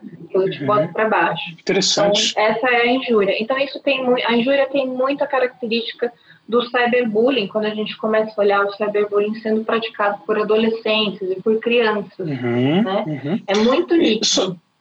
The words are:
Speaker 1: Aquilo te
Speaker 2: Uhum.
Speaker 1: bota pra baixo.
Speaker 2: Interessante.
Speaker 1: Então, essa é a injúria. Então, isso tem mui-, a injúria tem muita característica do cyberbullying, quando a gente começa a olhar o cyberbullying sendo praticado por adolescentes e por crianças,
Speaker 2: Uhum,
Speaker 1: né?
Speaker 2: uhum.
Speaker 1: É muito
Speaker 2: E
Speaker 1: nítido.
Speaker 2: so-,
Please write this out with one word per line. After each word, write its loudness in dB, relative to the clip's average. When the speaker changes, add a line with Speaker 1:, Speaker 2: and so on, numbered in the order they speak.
Speaker 1:
Aquilo 0
te -8
Speaker 2:
Uhum. -4
Speaker 1:
bota 2
pra 0
baixo. -2
Speaker 2:
Interessante. 0
Speaker 1:
Então, 0
essa 0
é 2
a 2
injúria. 2
Então, -2
isso -4
tem -2
mui-, 0
a 0
injúria 2
tem -2
muita -2
característica -4
do 2
cyberbullying, 2
quando -2
a -4
gente -6
começa 0
a 4
olhar 2
o -4
cyberbullying 0
sendo -2
praticado -2
por -2
adolescentes 0
e -6
por 2
crianças, 0
Speaker 2:
Uhum, 0
Speaker 1:
né? -2
Speaker 2:
uhum. -4
Speaker 1:
É 0
muito 2
Speaker 2:
E 4
Speaker 1:
nítido. 2
Speaker 2:
so-, -2